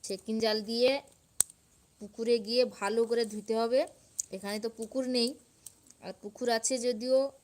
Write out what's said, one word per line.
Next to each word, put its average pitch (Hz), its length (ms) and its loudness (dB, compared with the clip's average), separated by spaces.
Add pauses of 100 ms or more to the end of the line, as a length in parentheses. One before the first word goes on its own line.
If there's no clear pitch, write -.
ছেকিন 202 340 -4
জাল 220 180 2 (120)
দিয়ে 240 220 4 (1080)
পুকুরে 226 360 0 (120)
গিয়ে 247 180 2
ভালো 214 440 -2
করে 233 160 2
ধুতে 214 360 -6
হবে। 240 200 2 (540)
এখানে 196 300 -8
তো 226 40 -4
পুকুর 226 340 -6 (140)
নেই, 233 120 2 (760)
আর 185 80 -12 (100)
পুকুর 214 260 -6 (100)
আছে 240 180 0 (100)
যদিও 247 320 2 (260)